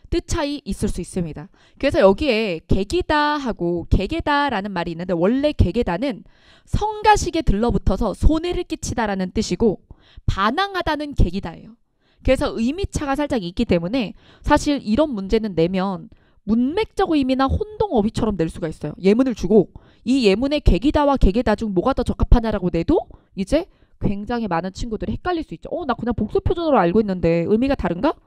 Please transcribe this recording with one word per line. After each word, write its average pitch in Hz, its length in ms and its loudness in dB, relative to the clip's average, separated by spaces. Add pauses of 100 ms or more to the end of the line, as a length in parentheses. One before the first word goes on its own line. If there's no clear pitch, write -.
(120)
뜻 339 160 -2
차이 294 380 -4
있을 196 240 -4
수 - 120 -4
있습니다. 165 480 -8 (300)
그래서 294 200 0
여기에 208 680 4
"계기다" 302 720 0
하고 175 520 -4
"개개다"라는 277 800 -2
말이 175 200 -6
있는데 180 220 -6
원래 247 380 2
"개개다"는 208 720 0 (420)
성가시게 415 760 0
들러붙어서 214 720 0
손해를 339 520 2
끼치다라는 202 680 -4
뜻이고 208 500 0 (460)
반항하다는 302 880 -2
"계기다"예요. 180 600 0 (480)
그래서 262 320 2
의미차가 277 600 -2
살짝 285 280 -2
있기 180 220 -4
때문에 185 480 -2 (300)
사실 294 400 2
이런 277 260 2
문제는 208 460 -2
내면 180 540 0 (340)
문맥적 330 680 0
의미나 269 360 2
혼동어휘처럼 254 880 -2
낼 165 120 0
수가 170 180 -8
있어요. 151 340 -10
예문을 226 320 4
주고 185 380 2 (320)
이 247 240 2
예문의 277 340 2
"계기다"와 285 560 4
"개개다" 208 380 2
중 214 180 -4
뭐가 240 200 2
더 247 100 -2
적합하냐라고 208 680 2
내도 170 360 0 (280)
이제 277 300 0 (340)
굉장히 214 480 -2
많은 175 260 -4
친구들이 214 400 -6
헷갈릴 339 300 -4
수 - 120 -16
있죠. - 160 -14
"어, 339 140 -6
나 247 100 -2
그냥 233 180 -4
복수 - 280 -2
표준어로 320 360 2
알고 185 240 4
있는데 170 460 0
의미가 254 280 2
다른가?" 226 380 -2 (140)